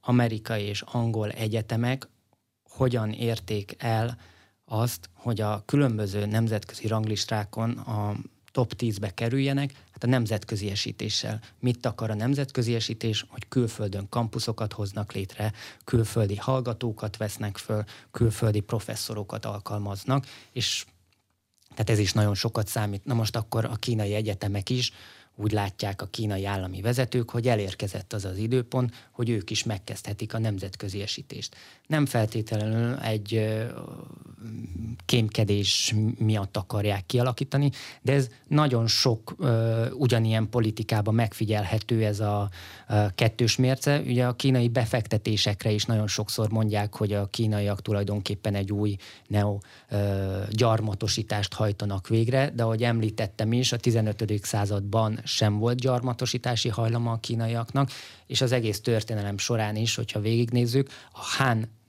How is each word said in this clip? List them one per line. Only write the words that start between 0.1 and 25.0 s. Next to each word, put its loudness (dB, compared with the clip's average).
és -4
angol -2
egyetemek -2
hogyan 0
érték -4
el 0
azt, -2
hogy -4
a -2
különböző 2
nemzetközi -2
ranglistákon -2
a -4
top 2
tízbe -2
kerüljenek, 0
hát -12
a 2
nemzetközi 0
esítéssel. -4
Mit 0
akar -2
a -2
nemzetközi 0
esítés? -2
Hogy -14
külföldön -2
kampusokat -2
hoznak -6
létre, -4
külföldi 2
hallgatókat -4
vesznek -6
föl, -4
külföldi 2
professzorokat -6
alkalmaznak, -2
és -4
tehát -4
ez 4
is 2
nagyon 4
sokat -2
számít. -4
Na 0
most 0
akkor 0
a -4
kínai -2
egyetemek -2
is 0